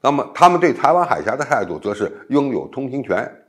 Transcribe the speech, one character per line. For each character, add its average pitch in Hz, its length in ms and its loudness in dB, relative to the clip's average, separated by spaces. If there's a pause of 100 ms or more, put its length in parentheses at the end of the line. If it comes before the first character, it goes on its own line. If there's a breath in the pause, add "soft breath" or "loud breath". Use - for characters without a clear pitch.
那 139 100 2
么 135 240 -2
他 175 120 6
们 175 120 4
对 170 120 4
台 135 200 2
湾 175 120 2
海 87 200 -2
峡 110 120 -2
的 143 80 -4
态 127 220 0
度 82 140 -8
则 104 160 -4
是 104 160 -4 (180 loud breath)
拥 139 200 2
有 - 180 -4
通 135 240 -10
行 135 100 -6
权 107 260 -2 (220)